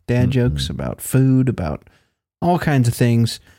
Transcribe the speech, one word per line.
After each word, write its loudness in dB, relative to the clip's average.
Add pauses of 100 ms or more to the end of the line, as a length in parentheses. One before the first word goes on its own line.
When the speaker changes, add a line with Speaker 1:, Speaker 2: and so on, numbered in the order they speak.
Speaker 1:
dad 0
Speaker 2:
Mm-hmm. 0
Speaker 1:
jokes, -2
about -8
food, 2
about -6 (540)
all 0
kinds 2
of 0
things. 0 (180)